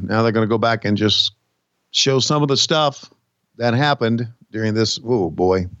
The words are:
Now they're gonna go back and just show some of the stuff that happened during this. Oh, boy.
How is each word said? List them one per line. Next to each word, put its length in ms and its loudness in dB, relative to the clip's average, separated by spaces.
Now 180 0
they're 100 2
gonna 140 0
go 120 0
back 260 0
and 120 0
just 360 0
show 280 0
some 240 0
of 60 2
the 80 0
stuff 480 0
that 180 0
happened 520 0
during 220 -2
this. 300 0
Oh, 260 0
boy. 360 2